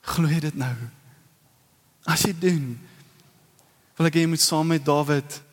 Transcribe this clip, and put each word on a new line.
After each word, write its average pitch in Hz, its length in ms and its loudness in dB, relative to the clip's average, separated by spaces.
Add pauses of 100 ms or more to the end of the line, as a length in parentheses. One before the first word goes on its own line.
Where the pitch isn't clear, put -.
Glo - 260 0
jy 160 120 2
dit 151 160 -4
nou? 127 200 -4 (1300)
As 131 160 0
jy 202 120 0
doen, 165 460 -2 (1160)
wil 165 100 2
ek 151 60 0
hê 165 60 4
jy 165 80 2
moet 165 140 0
saam 160 260 2
met 160 180 0
Dawid 147 560 0 (120)